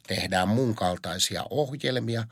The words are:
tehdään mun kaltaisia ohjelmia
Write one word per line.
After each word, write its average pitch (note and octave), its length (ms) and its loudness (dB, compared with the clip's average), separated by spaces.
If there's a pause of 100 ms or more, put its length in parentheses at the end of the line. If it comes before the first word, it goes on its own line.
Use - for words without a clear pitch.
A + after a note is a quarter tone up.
tehdään F#2 420 2
mun A#2 260 4
kaltaisia F2+ 760 -2
ohjelmia B2+ 800 -2